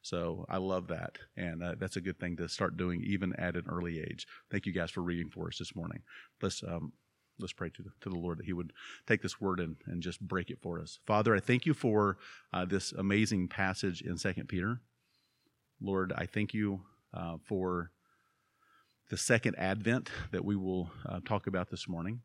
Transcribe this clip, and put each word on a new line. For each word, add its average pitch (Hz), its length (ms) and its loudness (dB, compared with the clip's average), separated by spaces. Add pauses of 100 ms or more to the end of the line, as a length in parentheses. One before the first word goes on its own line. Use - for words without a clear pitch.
So 87 440 -2
I 95 100 -2
love 92 320 0
that. 82 280 -4 (180)
And, 85 280 -4
uh, 87 160 -2
that's 92 160 -4
a 95 60 -2
good 90 180 -4
thing 87 180 -2
to 85 100 -2
start 87 300 0
doing 90 260 0
even 95 340 2
at 87 180 0
an 87 120 -2
early 85 320 -2
age. - 280 -8 (240)
Thank 101 160 0
you 95 40 0
guys 85 200 0
for 92 100 -4
reading 85 300 -2
for 85 160 -6
us 85 100 -8
this - 180 -10
morning. 82 280 -6 (400)
Let's, 95 180 -2
um, 85 320 -4 (460)
let's 90 120 -6
pray 90 160 -6
to - 140 -10
the, 98 80 -12 (100)
to 98 100 -10
the 92 60 -4
Lord 85 220 -2
that - 80 -10
he 90 80 -2
would 85 180 -4 (360)
take 110 160 4
this - 180 -4
word 95 180 2
and, 80 160 -2 (120)
and 85 160 -4
just 85 180 -6
break 92 300 -2
it - 100 -10
for 85 180 -6
us. 82 280 -12
Father, 107 280 6
I 98 40 6
thank 123 260 4
you 156 80 6
for, 107 460 6 (340)
uh, 92 100 2
this 92 280 0
amazing 98 560 4
passage 95 560 0
in - 160 -2
Second 95 280 -2
Peter. 101 340 0 (1000)
Lord, 95 340 2
I 95 120 0
thank 107 260 0
you, 101 320 0 (260)
uh, 85 320 -4
for 90 480 0 (1160)
the 104 80 -4
second 117 400 4
advent 107 540 2 (200)
that 92 140 -2
we 101 100 2
will, 92 360 0 (160)
uh, 90 180 -4
talk 104 220 0
about 92 240 0
this - 180 -8
morning. 92 360 -4